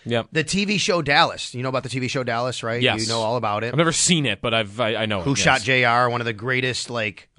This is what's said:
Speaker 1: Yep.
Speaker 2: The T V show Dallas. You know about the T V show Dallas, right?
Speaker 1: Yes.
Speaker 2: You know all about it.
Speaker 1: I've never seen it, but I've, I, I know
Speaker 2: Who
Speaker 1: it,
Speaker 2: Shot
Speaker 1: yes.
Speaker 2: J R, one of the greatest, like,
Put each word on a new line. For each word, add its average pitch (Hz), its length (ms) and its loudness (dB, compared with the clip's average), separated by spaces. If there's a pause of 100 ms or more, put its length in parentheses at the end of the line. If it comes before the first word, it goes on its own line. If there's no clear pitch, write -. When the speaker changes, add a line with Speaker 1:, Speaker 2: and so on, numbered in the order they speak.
Speaker 1:
Yep. 117 260 0
Speaker 2:
The 160 120 0
T 196 220 0
V 202 120 0
show 175 240 2
Dallas. 143 540 2
You 123 80 -4
know 131 60 -2
about 127 120 0
the 120 80 -8
T 123 80 -4
V 127 100 0
show 131 160 -2
Dallas, 120 380 -2
right? 117 200 -4
Speaker 1:
Yes. 113 200 2
Speaker 2:
You 110 60 -2
know 117 140 0
all 113 160 0
about 107 260 -2
it. 120 60 -4
Speaker 1:
I've 123 80 -2
never 165 140 2
seen 156 360 2
it, 101 140 -2
but 117 120 -2
I've, 107 260 -2
I, 117 180 0
I 110 100 -2
know 104 140 -2
Speaker 2:
Who 139 100 0
Speaker 1:
it, 135 60 0
Speaker 2:
Shot 135 240 4
Speaker 1:
yes. - 20 -8
Speaker 2:
J 127 220 4
R, 120 260 4
one 120 100 0
of 117 40 -6
the 117 80 -2
greatest, 127 580 -4
like, 107 360 -4 (120)